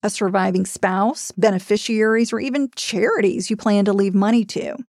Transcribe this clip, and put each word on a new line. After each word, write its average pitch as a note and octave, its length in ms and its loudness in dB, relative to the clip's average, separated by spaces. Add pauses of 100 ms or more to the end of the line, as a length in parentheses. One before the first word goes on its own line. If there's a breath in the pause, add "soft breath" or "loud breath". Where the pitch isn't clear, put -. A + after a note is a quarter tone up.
a G#3 40 0
surviving F#3+ 560 0
spouse, G3 720 -2
beneficiaries, A3 960 2
or A3+ 80 -4
even C4+ 340 -2
charities G#3 760 0
you G#3+ 60 0
plan G3+ 300 2
to G#3 80 2
leave G3 200 2
money G#3+ 300 4
to. - 320 -6 (180)